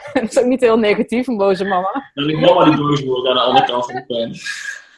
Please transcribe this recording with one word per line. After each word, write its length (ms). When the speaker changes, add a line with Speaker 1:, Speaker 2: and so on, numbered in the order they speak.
Speaker 1:
dat 100
is 160
ook 60
niet 160
heel 160
negatief, 500
een 100
boze 260
mama. 500
Speaker 2:
Dan 120
ligt 160
mama 240
die 120
boos 260
wordt 240
aan 80
de 60
andere 240
kant 200
van 100
de 100
pen. 300